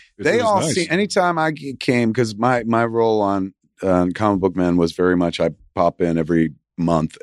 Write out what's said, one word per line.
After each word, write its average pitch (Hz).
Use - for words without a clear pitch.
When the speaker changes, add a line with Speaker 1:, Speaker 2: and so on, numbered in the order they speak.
Speaker 1:
It -
Speaker 2:
they 165
Speaker 1:
was 247
Speaker 2:
all 208
Speaker 1:
nice. 151
Speaker 2:
see, 170
anytime 180
I 160
g-, 143
came, 120
'cause 110
my, 120
my 117
role 113
on, 98
uh, 90
Comic 101
Book 92
Man 87
was 85
very 90
much, 87
I 85
pop 87
in 85
every 82
month 82